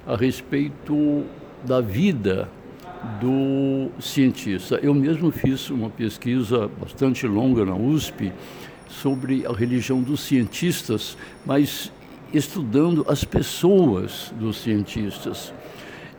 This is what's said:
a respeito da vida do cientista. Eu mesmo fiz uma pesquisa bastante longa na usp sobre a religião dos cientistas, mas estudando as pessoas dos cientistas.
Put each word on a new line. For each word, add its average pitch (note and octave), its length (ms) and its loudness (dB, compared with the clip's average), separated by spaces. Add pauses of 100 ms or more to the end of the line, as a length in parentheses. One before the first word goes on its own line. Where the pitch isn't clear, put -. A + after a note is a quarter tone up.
a B2+ 100 -2
respeito C#3+ 1040 0 (400)
da B2+ 160 2
vida G#2 680 0 (720)
do C3+ 680 2 (120)
cientista. A2+ 800 2
Eu C#3+ 120 4
mesmo D3 380 4
fiz - 380 -2
uma A#2 220 -2
pesquisa A2+ 760 0 (140)
bastante B2+ 460 0
longa A2+ 360 4
na F#2+ 120 2
usp A2+ 580 0 (560)
sobre C3 560 -2
a B2 60 -2
religião B2 500 0
dos C#3 180 0
cientistas, - 1000 0 (280)
mas C#3 460 0 (400)
estudando D3+ 760 2
as D3 160 2
pessoas C#3+ 1160 2
dos A2 180 -2
cientistas. G#2 960 -4 (640)